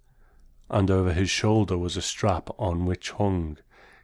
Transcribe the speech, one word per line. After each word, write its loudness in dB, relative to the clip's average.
and 2
over 4
his 0
shoulder 2
was -4
a -4
strap -2
on -2
which -4
hung -2